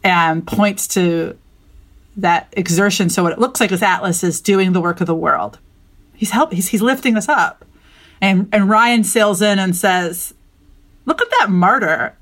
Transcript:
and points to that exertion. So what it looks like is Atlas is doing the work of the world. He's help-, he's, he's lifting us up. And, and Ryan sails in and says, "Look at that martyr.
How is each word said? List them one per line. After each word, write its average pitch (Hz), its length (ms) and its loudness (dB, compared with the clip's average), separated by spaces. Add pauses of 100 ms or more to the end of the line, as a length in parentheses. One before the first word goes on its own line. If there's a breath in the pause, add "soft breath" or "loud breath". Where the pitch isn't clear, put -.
and 170 420 2
points 202 420 0
to 170 500 -2 (800)
that 170 340 -2
exertion. 185 560 0
So 175 140 -2
what 170 100 0
it - 60 -8
looks 254 220 0
like 202 120 0
is 185 100 -2
Atlas 185 400 0
is 175 200 -2
doing 190 300 2
the 180 80 2
work 175 200 -2
of 175 60 0
the 170 80 0
world. 131 440 -2 (560)
He's - 180 -6
help-, 294 200 0
he's, 180 160 -4
he's 202 140 -2
lifting 254 340 0
us 214 140 -4
up. - 340 -2 (560 soft breath)
And, 190 320 0
and 202 160 2
Ryan 226 360 4
sails 208 360 0
in 208 180 2
and 185 160 0
says, 180 600 -2 (720)
"Look 330 160 -2
at 480 160 -4
that - 100 0
martyr. 180 720 0